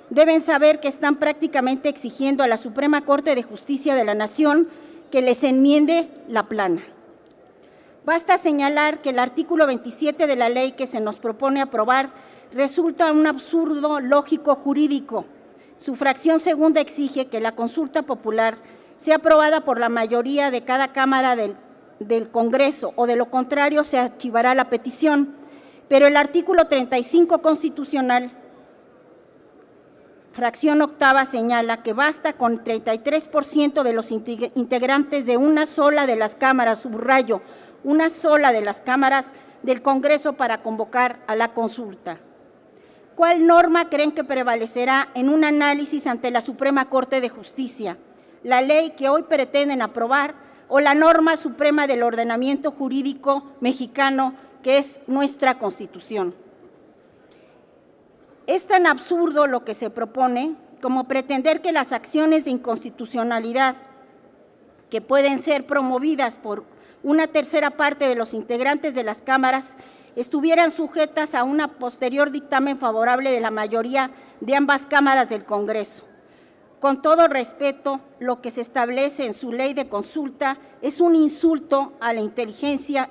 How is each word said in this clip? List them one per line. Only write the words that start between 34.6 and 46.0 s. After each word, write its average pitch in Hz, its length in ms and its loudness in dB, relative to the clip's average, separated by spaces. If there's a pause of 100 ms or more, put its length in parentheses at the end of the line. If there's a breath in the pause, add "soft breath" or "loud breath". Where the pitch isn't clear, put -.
de 240 100 2
una 302 300 2
sola 294 400 2
de 247 80 0
las 214 220 -2
cámaras, 247 460 2
subrayo, 226 600 0 (400 loud breath)
una 311 260 2
sola 302 440 2
de 220 100 -2
las 202 200 -6
cámaras 262 500 0 (320 loud breath)
del 247 180 -2
Congreso 277 520 0
para 226 280 -2
convocar 226 640 -2
a 214 80 -4
la 233 200 -2
consulta. 214 640 -8 (920 soft breath)
¿Cuál 339 320 4
norma 339 440 6
creen 294 220 0
que 302 120 -4
prevalecerá 247 880 0
en 254 140 0
un 311 160 4
análisis 294 600 0